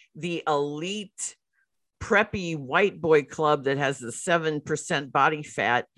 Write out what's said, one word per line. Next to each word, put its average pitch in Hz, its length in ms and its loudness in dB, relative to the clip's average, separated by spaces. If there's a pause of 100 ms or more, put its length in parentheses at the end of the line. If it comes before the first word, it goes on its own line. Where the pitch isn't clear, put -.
(160)
the 170 320 -6
elite 156 880 -4 (640)
preppy 196 560 0
white 165 420 0
boy 156 220 6
club 147 440 0
that 135 120 0
has 139 220 0
the 117 120 -8
seven 160 500 0
percent 147 500 -4
body 151 320 2
fat 120 420 0 (120)